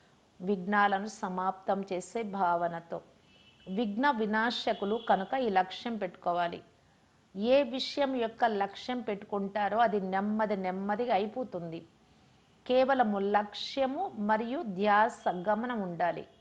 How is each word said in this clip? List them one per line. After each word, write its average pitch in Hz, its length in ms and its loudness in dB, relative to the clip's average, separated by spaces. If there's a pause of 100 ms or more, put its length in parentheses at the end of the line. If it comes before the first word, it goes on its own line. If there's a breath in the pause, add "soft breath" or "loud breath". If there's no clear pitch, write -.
(400 soft breath)
విఘ్నాలను 202 680 2
సమాప్తం 190 840 -2
చేసే 185 300 -4
భావనతో. 175 760 0 (680 soft breath)
విఘ్న 214 420 0
వినాశకులు 220 1000 0
కనుక 190 260 2
ఈ 262 160 0
లక్ష్యం 190 460 0
పెట్టుకోవాలి. 175 680 -2 (760 soft breath)
ఏ 247 260 4
విషయం 262 540 -2
యొక్క 226 280 -2
లక్ష్యం 214 560 -2
పెట్టుకుంటారో 202 800 -2
అది 214 220 4
నెమ్మది 208 560 0
నెమ్మదిగా 196 580 -2
అయిపోతుంది. 185 720 -4 (800 soft breath)
కేవలము 254 520 4
లక్ష్యము 262 1000 0
మరియు 220 440 0
ధ్యాస 208 640 2
గమనం 208 520 0
ఉండాలి. 175 460 -2 (140)